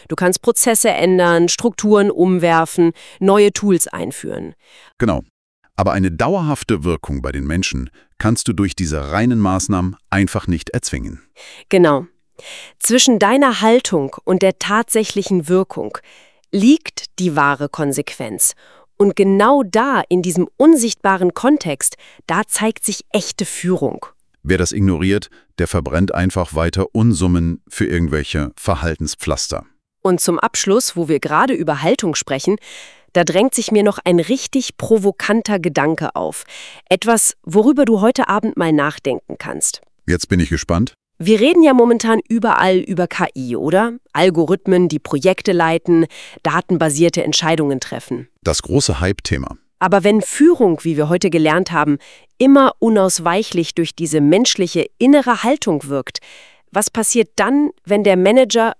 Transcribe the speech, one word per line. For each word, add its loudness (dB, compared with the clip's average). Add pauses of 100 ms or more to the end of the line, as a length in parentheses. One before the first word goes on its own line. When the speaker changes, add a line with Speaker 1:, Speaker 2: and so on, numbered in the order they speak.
Speaker 1:
Du -8
kannst 0
Prozesse 2
ändern, 4
Strukturen 0
umwerfen, 2 (260)
neue 4
Tools 0
einführen. -10 (440)
Speaker 2:
Genau. -2 (500)
Aber 0
eine 0
dauerhafte -2
Wirkung -4
bei -8
den -6
Menschen -4 (280)
kannst -2
du -2
durch -2
diese -4
reinen 0
Maßnahmen -2 (120)
einfach -2
nicht -4
erzwingen. -8 (480)
Speaker 1:
Genau. 4 (720)
Zwischen 2
deiner 2
Haltung 0
und 0
der 0
tatsächlichen -2
Wirkung -2 (540)
liegt 0
die -2
wahre 0
Konsequenz. -4 (420)
Und 2
genau 4
da, -2
in 0
diesem -2
unsichtbaren 2
Kontext, -2 (320)
da 0
zeigt -4
sich -6 (100)
echte -4
Führung. -4 (380)
Speaker 2:
Wer 0
das -2
ignoriert, 0 (280)
der 0
verbrennt -2
einfach -2
weiter -2
Unsummen 0
für -4
irgendwelche -4
Verhaltenspflaster. -6 (340)
Speaker 1:
Und 2
zum 0
Abschluss, -2
wo -4
wir 2
gerade 0
über -4
Haltung 0
sprechen, -2 (600)
da 4
drängt 0
sich -4
mir 4
noch 0
ein 2
richtig -4
provokanter 0
Gedanke -2
auf. -8 (440)
Etwas, 2
worüber 4
du 2
heute 0
Abend -2
mal 0
nachdenken -2
kannst. -8 (260)
Speaker 2:
Jetzt -2
bin 2
ich 2
gespannt. -2 (220)
Speaker 1:
Wir 2
reden 4
ja 6
momentan 2 (100)
überall 2
über -4
K -4
I, -6
oder? 0 (200)
Algorithmen, 2
die -4
Projekte -2
leiten, 2 (360)
datenbasierte 0
Entscheidungen -2
treffen. -12 (160)
Speaker 2:
Das -2
große -2
Hype-Thema. -4 (220)
Speaker 1:
Aber 2
wenn 2
Führung, 2
wie -4
wir 0
heute 0
gelernt 2
haben, 0 (380)
immer 6
unausweichlich 0
durch -2
diese -2
menschliche 2
innere 2
Haltung -2
wirkt, -8 (540)
was 0
passiert -2
dann, 2 (140)
wenn 0
der 4
Manager 2